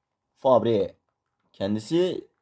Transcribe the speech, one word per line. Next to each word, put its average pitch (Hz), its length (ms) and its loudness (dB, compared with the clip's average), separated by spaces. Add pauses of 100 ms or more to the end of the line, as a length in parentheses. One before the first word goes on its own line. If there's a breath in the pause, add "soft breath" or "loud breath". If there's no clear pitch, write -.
(360)
Fabri. 113 600 2 (580)
Kendisi 110 720 -4 (140)